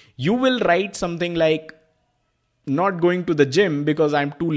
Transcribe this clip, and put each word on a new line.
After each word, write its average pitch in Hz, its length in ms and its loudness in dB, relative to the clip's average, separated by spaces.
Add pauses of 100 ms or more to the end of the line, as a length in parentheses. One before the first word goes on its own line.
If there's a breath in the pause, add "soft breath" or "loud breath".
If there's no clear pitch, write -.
(180 soft breath)
you 147 160 0
will 254 280 0
write 190 340 0
something 175 400 -4
like, 160 360 0 (1080)
"Not 185 260 -2
going 180 220 2
to 170 80 0
the 147 100 6
gym 151 320 2 (140)
because 147 300 0
I'm 143 180 -4
too 170 180 -2